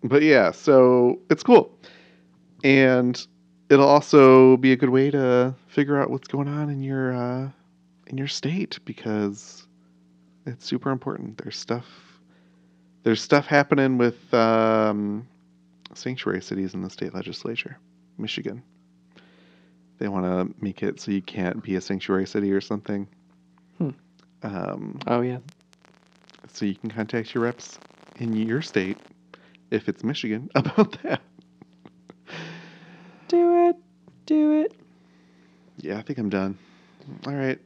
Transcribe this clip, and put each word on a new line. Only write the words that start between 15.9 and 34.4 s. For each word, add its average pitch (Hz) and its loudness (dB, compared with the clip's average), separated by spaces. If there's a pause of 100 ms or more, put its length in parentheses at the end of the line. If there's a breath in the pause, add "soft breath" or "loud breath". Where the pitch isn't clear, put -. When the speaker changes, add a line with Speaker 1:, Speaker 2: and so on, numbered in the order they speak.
Speaker 1:
sanctuary 110 -8
cities 95 -8
in 92 -10
the 92 -10
state - -12
legislature, 95 -12 (400)
Michigan. 110 -10 (1400 soft breath)
They 107 -6
wanna 92 -4 (140)
make 98 -8
it 98 -6
so - -8
you 98 -2
can't 92 -8
be 92 -6
a 90 -4
sanctuary 95 -4
city 101 -4
or 98 0
something. 101 -10 (680)
Speaker 2:
Hmm. 156 -4 (520)
Speaker 1:
Um, 98 -10
Speaker 2:
Oh, 120 0
yeah. 123 -6 (1120)
Speaker 1:
so - -8
you 98 -4
can - -12
contact 110 -8
your 117 -2
reps - -8 (400)
in 117 -6
your 113 -4
state, 98 -4 (760 soft breath)
if 110 -4
it's - -8
Michigan, 117 -6
<laughs> - -2
about 151 0
that. - -4 (2000 loud breath)
Speaker 2:
Do 349 2
it. 339 -2 (520)
Do 302 2 (100)